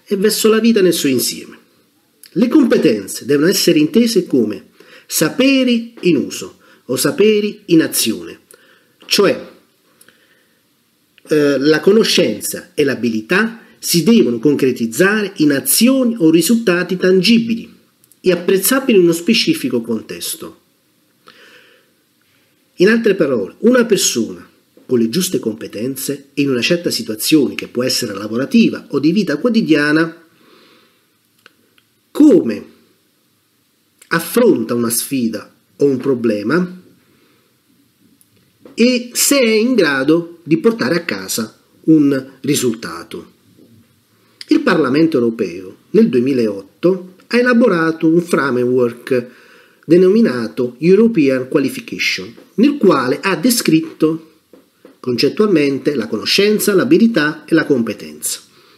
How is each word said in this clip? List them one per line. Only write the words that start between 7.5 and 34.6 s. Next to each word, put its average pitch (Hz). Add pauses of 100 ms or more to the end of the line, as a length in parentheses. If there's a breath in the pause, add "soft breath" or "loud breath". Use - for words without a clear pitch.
in 165
azione, 98 (680 soft breath)
cioè, - (1800 soft breath)
eh, 143
la 151
conoscenza 185
e 147
l'abilità 123 (180 loud breath)
si -
devono 151
concretizzare 147
in 147
azioni 226
o 160
risultati 180
tangibili 185 (480)
e 185
apprezzabili 202
in 175
uno 170
specifico 156
contesto. 92 (2250 soft breath)
In 180
altre 226
parole, 123
una 240
persona 104 (380)
con 127
le 113
giuste 156
competenze 117
in 139
una 123
certa 175
situazione 113
che 92
può 123
essere 117
lavorativa 117
o 143
di 156
vita 185
quotidiana, 160 (1900 soft breath)
come 185 (1400)
affronta 160